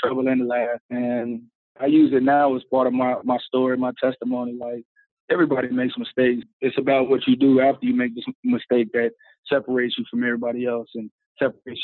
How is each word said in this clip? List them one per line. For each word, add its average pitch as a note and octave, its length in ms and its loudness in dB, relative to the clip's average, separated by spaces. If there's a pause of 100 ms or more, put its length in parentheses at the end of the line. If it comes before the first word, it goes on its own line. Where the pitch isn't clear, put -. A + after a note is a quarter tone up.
trouble C3 260 -2
and C3 140 0
the - 20 0
last. A#2+ 360 -2 (100)
And A#2+ 520 -6 (380)
I C3+ 60 -2
use D3+ 260 4
it C3 100 4
now C#3 320 4
as B2+ 160 -4
part C3 160 2
of B2 60 0
my, B2+ 320 0
my B2 220 0
story, B2+ 320 0
my B2+ 140 -2 (100)
testimony. B2 500 -2
Like, A#2+ 320 -10 (460)
everybody D3+ 380 2
makes B2+ 280 -2
mistakes. B2 500 0 (140)
It's C3 180 -2
about C3 300 2
what G3 180 0
you B2+ 100 4
do C3 240 6
after C3+ 260 2
you B2+ 80 2
make B2 200 0
this A#2+ 100 -10 (200)
mistake A#2+ 480 0
that A#2 200 0 (340)
separates B2 520 0
you A#2 120 -4
from A#2+ 120 -2
everybody A#2+ 440 -2
else A#2 280 -4
and A2 160 -10 (280)
separates B2 460 -6